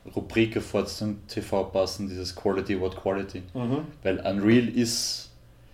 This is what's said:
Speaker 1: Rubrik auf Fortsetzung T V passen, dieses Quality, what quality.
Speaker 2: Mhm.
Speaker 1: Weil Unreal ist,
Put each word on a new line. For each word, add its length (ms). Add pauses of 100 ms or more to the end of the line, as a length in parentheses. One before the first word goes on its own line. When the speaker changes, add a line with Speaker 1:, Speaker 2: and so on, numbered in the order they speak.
(140)
Speaker 1:
Rubrik 440
auf 80
Fortsetzung 600
T 120
V 240
passen, 440
dieses 280
Quality, 420
what 220
quality. 420 (120)
Speaker 2:
Mhm. 320 (160)
Speaker 1:
Weil 160
Unreal 500
ist, 640 (440)